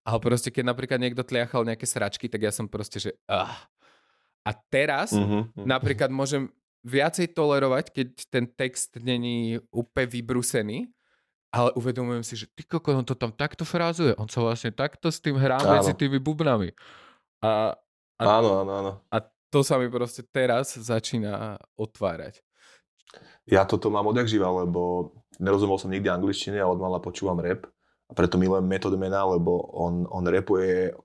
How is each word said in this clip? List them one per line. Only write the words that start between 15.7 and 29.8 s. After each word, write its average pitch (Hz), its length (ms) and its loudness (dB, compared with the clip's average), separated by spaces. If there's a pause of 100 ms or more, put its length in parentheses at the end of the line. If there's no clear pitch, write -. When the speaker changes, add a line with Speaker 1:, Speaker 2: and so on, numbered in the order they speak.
Speaker 1:
medzi - 160 2
tými 139 220 2
bubnami. 135 500 2 (720)
A, 110 320 2 (460)
a 117 40 0
Speaker 2:
Áno, 107 380 6
áno, 98 100 -2
áno. 98 200 -4 (180)
Speaker 1:
a 110 80 -2 (320)
to 139 140 4
sa 135 180 2
mi 123 60 0
proste 120 340 -4
teraz 127 560 0
začína 110 800 -4 (160)
otvárať. 92 680 -6 (1000)
Speaker 2:
Ja 95 200 6
toto 104 240 0
mám 104 160 0
odjak 117 200 2
živa, 104 260 2
lebo 90 600 -2 (240)
nerozumel 98 400 2
som 95 120 -8
nikdy 98 200 -2
angličtine 98 480 -2
a 95 120 2
odmala 90 280 -2
počúvam 87 400 -4
rap. 87 320 -4 (360)
A - 80 -20
preto 90 240 2
milujem 92 280 4
Method 95 320 0
Mana, 95 280 0
lebo 90 460 2
on, 87 380 -2